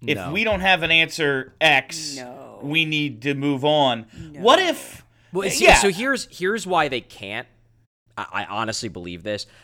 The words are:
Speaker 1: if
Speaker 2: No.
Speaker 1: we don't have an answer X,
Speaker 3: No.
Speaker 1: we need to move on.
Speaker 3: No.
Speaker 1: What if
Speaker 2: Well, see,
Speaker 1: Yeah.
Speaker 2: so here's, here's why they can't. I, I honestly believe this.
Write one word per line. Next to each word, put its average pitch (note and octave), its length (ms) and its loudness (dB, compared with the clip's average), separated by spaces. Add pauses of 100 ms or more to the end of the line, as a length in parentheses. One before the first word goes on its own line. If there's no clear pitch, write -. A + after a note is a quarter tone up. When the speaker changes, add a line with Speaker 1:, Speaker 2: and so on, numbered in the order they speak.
Speaker 1:
if C3 160 0
Speaker 2:
No. F#2 160 -6
Speaker 1:
we G#3 120 -2
don't G#3+ 160 0
have F#3 240 2
an E3 80 0
answer D#3 680 0
X, D3+ 580 2
Speaker 3:
No. B2 440 -16
Speaker 1:
we D#3 220 0
need D3 380 -4
to C#3 120 -2
move C#3 300 -2
on. C3+ 420 2 (100)
Speaker 3:
No. D3+ 240 -16
Speaker 1:
What C4 200 6
if - 440 -4 (280)
Speaker 2:
Well, F#3+ 180 -2
see, - 140 0
Speaker 1:
Yeah. C#4 100 10
Speaker 2:
so G3+ 160 6
here's, A#3 400 -2
here's F#3 380 -4
why E3+ 200 2
they B2+ 120 -4
can't. A2 480 -12 (680)
I, G2 160 -8
I G2 120 -4
honestly G#2+ 440 -4
believe F2 360 -12
this. G#2 220 -6 (180)